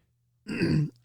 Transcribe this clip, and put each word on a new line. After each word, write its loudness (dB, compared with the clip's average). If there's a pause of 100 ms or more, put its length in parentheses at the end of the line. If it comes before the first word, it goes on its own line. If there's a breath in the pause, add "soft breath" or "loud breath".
(480)
<clears throat> -18
I 0 (160)